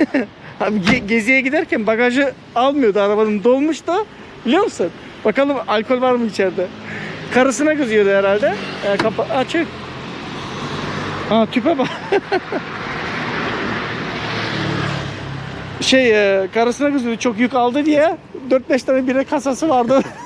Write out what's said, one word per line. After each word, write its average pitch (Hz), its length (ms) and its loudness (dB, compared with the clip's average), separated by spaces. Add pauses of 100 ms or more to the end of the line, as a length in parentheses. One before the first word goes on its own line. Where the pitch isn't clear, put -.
(200)
<laughs> - 420 -10
abi 208 180 0
ge-, 214 280 2
geziye 233 340 2
giderken 269 460 0
bagajı 247 460 2 (220)
almıyordu 247 460 4
arabanın, 208 420 2
dolmuştu. 277 480 2 (540)
Biliyor 330 180 4
musun? 202 260 -2 (360)
Bakalım 277 320 2 (100)
alkol 226 340 0
var 254 140 4
mı 240 100 0
içeride? 185 420 -2 (680)
Karısına 269 440 2
kızıyordu 214 320 4
herhalde. 196 460 4 (320)
E, 202 100 2
kapa-, 220 260 0 (120)
açık. 277 320 0 (1600)
Ha, 220 220 4
tüpe 262 260 2
bak. 262 100 0 (240)
<laughs> 392 100 2 (3500)
Şey, 262 280 4 (320)
e, 190 120 -2
karısına 240 400 2
kızıyordu 240 260 0
çok 226 200 0
yük 247 140 2
aldı 247 320 2
diye. 311 320 4 (320)
Dört 254 200 2
beş 269 140 2
tane 262 240 2
bira 262 160 2
kasası 277 460 -2
vardı. 254 320 4 (240)